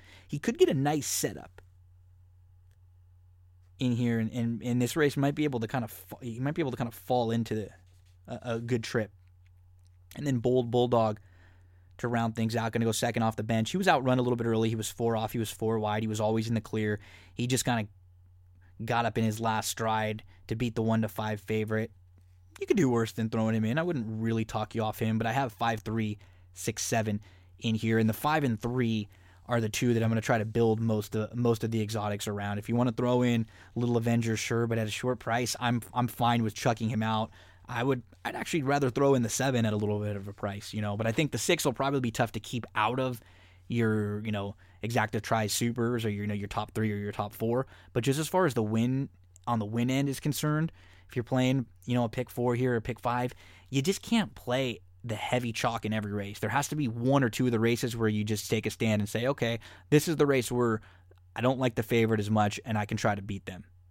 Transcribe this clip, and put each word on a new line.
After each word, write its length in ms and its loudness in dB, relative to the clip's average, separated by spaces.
He 120 -6
could 180 -2
get 100 6
a 60 0
nice 340 0
setup 540 -6
in 140 2
here, 260 2
and, 140 0
and, 280 -2
and 200 0
this 160 0
race 180 2
might 200 0
be 100 0
able 160 -2
to 60 -2
kind 180 -4
of 60 -14
fa-, 300 -16
he 180 -8
might 160 -4
be 60 -4
able 100 -2
to 60 -6
kind 100 -4
of 60 -10
fall 380 0
into 240 0
the, 140 -6
a, 280 -6
a 40 -4
good 240 -2
trip. 280 -2
And 120 -4
then 120 2
Bold 320 2
Bulldog 480 2
to 100 -4
round 280 0
things 200 -2
out, 160 -2
gonna 140 0
go 60 4
second 300 0
off 140 2
the 80 -4
bench. 260 0
He 80 -2
was 100 2
outrun 300 4
a 60 2
little 120 2
bit 120 -2
early. 220 2
He 60 -2
was 140 -4
four 260 0
off. 160 -2
He 60 -4
was 140 -2
four 260 -2
wide. 240 0
He 60 -2
was 120 -2
always 280 2
in 80 0
the 60 0
clear. 380 -2
He 100 -2
just 200 0
kinda 220 0
got 220 0
up 140 0
in 40 2
his 160 0
last 300 0
stride 540 -2
to 80 -4
beat 180 -2
the 80 0
one 220 2
to 40 -2
five 340 -6
favorite. 500 -2
You 60 -6
could 120 2
do 120 6
worse 220 4
than 180 -2
throwing 240 2
him 120 2
in. 120 0
I 60 0
wouldn't 240 -2
really 380 0
talk 280 -6
you 80 -2
off 160 -2
him, 220 2
but 80 0
I 40 0
have 220 0
five, 280 0
three, 360 -2
six, 280 -6
seven 400 0
in 160 0
here, 240 2
and 100 6
the 40 2
five 300 0
and 160 0
three 480 0
are 160 0
the 80 -2
two 240 2
that 80 4
I'm 80 2
gonna 120 2
try 180 2
to 60 0
build 340 2
most 360 0
of, 200 -4
most 280 2
of 60 -2
the 140 0
exotics 440 -4
around. 300 -4
If 100 -8
you 80 0
wanna 180 2
throw 280 2
in 240 2
Little 220 2
Avenger, 380 2
sure, 300 0
but 140 0
at 80 -2
a 40 -6
short 280 -2
price, 400 -2
I'm, 240 0
I'm 140 2
fine 340 2
with 140 -2
chucking 340 0
him 140 0
out. 260 0
I 120 -2
would, 200 0
I'd 100 -4
actually 280 -2
rather 260 2
throw 260 4
in 80 4
the 60 0
seven 360 2
at 60 2
a 60 0
little 220 0
bit 180 -4
of 100 -10
a 60 -12
price, 400 -6
you 80 -2
know, 160 -2
but 100 -2
I 60 0
think 180 0
the 60 -4
six 260 0
will 100 0
probably 280 -2
be 100 -2
tough 220 -2
to 60 -6
keep 260 -8
out 240 2
of 220 -4
your, 560 0
you 60 -4
know, 240 -4
Exacta 380 0
Tri 260 0
Supers 560 0
or 60 0
your, 140 -4
you 40 -4
know, 60 -2
your 160 -6
top 240 -4
three 180 0
or 60 -4
your 160 -6
top 200 -6
four. 340 0
But 100 0
just 160 2
as 80 -4
far 180 2
as 80 2
the 100 0
win, 440 2
on 120 0
the 60 -2
win 240 0
end 200 0
is 100 -4
concerned, 520 0
if 80 -18
you're 80 0
playing, 420 2
you 80 -2
know, 100 2
a 60 0
pick 200 -4
four 260 0
here 200 2
or 60 0
pick 180 -6
five, 340 -2
you 120 0
just 200 0
can't 340 0
play 460 -2
the 120 -6
heavy 360 -2
chalk 340 -2
in 80 0
every 180 -2
race. 280 -6
There 100 -2
has 180 0
to 80 -6
be 120 0
one 360 2
or 60 4
two 160 0
of 60 4
the 80 2
races 360 2
where 140 2
you 140 0
just 260 -4
take 160 0
a 40 0
stand 320 0
and 80 -2
say, 180 -2
"Okay, 320 -2
this 180 6
is 100 0
the 100 6
race 240 2
where 300 2
I 60 -4
don't 180 2
like 160 0
the 80 -2
favorite 360 2
as 100 -4
much 360 2
and 120 -2
I 80 0
can 120 -4
try 180 2
to 60 -8
beat 240 -8
them." 180 -12